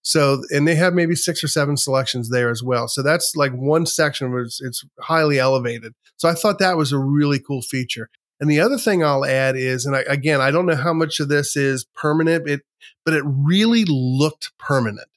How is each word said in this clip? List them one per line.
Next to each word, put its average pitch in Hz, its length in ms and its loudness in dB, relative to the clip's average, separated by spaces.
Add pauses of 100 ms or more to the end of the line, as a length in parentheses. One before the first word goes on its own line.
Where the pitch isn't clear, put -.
So, 139 480 2
and 147 160 2
they 165 80 4
have 175 180 2
maybe 170 220 2
six - 300 -4
or 147 40 -4
seven 143 280 0
selections 127 540 -2
there 123 200 0
as 117 140 -6
well. 120 240 -2
So 139 140 -6
that's, 160 340 0
like, 143 160 0
one 147 340 0
section 143 460 -2
where 123 100 -4
it's, 117 180 -10
it's 131 240 -10 (160)
highly 156 380 2
elevated. 120 560 -2 (220)
So 165 120 2
I 170 60 2
thought 202 240 0
that 185 180 2
was 143 160 0
a 139 60 0
really 143 400 2
cool 135 240 -6
feature. 123 480 -8 (300)
And 147 100 0
the 151 100 4
other 254 160 2
thing 196 280 0
I'll 139 200 2
add 131 320 0
is, 131 300 -2
and 139 80 -2
I, 131 60 0
again, 143 400 0
I 135 100 2
don't 175 160 2
know 165 80 2
how 147 180 0
much 160 280 -2
of 143 80 -2
this 143 260 0
is 135 400 0
permanent, 160 540 0
it, 143 140 -4 (420)
but 160 100 2
it 147 100 2
really 185 600 2
looked 135 720 0
permanent 117 480 -2 (100)